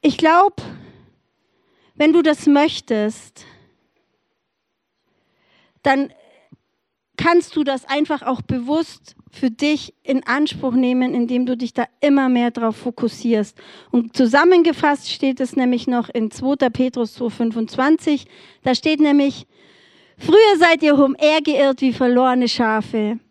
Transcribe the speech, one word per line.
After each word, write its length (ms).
ich 160
glaub, 420
wenn 180
du 80
das 260
möchtest, 1000
dann 300
kannst 400
du 80
das 220
einfach 340
auch 220
bewusst 760
für 200
dich 520
in 240
Anspruch 460
nehmen, 420
indem 320
du 100
dich 160
da 140
immer 280
mehr 220
drauf 260
fokussierst. 800
Und 220
zusammengefasst 960
steht 300
es 160
nämlich 300
noch 240
in 200
zweiter 380
Petrus 460
zwei 160
fünfundzwanzig. 960
Da 120
steht 260
nämlich, 460
„Früher 400
seid 240
ihr 160
umhergeirrt 800
wie 140
verlorene 540
Schafe 720